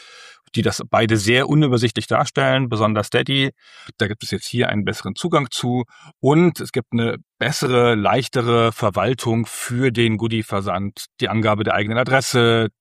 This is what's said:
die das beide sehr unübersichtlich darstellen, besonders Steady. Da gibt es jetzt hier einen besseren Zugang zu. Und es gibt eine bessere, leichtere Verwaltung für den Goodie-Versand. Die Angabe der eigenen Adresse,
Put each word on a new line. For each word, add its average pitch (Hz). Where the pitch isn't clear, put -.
die 117
das -
beide 110
sehr 120
unübersichtlich 123
darstellen, 135
besonders 107
Steady. 135
Da 107
gibt 104
es -
jetzt 95
hier 120
einen 101
besseren 95
Zugang 160
zu. 123
Und 156
es -
gibt -
eine 117
bessere, 120
leichtere 117
Verwaltung 113
für 123
den 113
Goodie-Versand. 101
Die 110
Angabe 107
der 95
eigenen 104
Adresse, 120